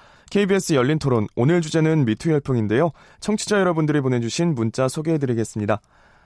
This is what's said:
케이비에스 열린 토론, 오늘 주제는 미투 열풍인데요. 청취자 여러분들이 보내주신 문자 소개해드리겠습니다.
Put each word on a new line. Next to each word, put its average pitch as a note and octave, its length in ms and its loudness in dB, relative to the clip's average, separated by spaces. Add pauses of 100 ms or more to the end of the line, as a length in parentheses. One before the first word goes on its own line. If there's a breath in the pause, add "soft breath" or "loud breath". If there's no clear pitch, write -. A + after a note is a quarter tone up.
(280 loud breath)
케이비에스 G3 460 2
열린 C#3 240 2
토론, B2 280 0 (100)
오늘 E3 260 2
주제는 D#3 420 0
미투 A2+ 260 0
열풍인데요. C3+ 600 0 (300 loud breath)
청취자 G#3 400 -2
여러분들이 D#3 420 0
보내주신 B2+ 520 -2
문자 A#2 340 -2
소개해드리겠습니다. B2 920 -2 (460 soft breath)